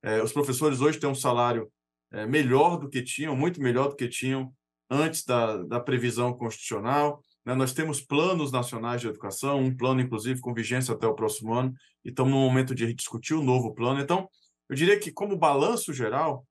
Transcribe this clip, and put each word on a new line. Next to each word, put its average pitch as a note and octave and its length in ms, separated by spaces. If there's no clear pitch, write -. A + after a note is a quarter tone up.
É, A2 220
os A2+ 100
professores C#3 480
hoje D3+ 200
têm D3 100
um C3+ 40
salário, A#2+ 540
é, G#2+ 120
melhor D3 540
do C#3 100
que C3 140
tinham, C#3+ 340
muito D#3 240
melhor C3 280
do C#3+ 80
que A#2+ 120
tinham C3 440
antes D#3+ 360
da, A2+ 400
da A#2+ 160
previsão B2 520
constitucional, B2 880
né? B2 100
Nós B2+ 180
temos D#3+ 280
planos D#3 520
nacionais A#2+ 480
de A#2+ 80
educação, C3+ 500
um C3 180
plano, B2+ 240
inclusive, B2 400
com B2 140
vigência A#2 400
até A2+ 120
o A2 80
próximo A2 380
ano, B2+ 220
e A#2 60
estamos C3 220
no C3+ 60
momento C3 360
de A#2 200
discutir - 400
o D#3 80
novo B2+ 320
plano. B2+ 260
Então, F3 280
eu C3+ 80
diria F3+ 220
que, F#3 120
como G3+ 260
balanço D#3+ 560
geral C3 580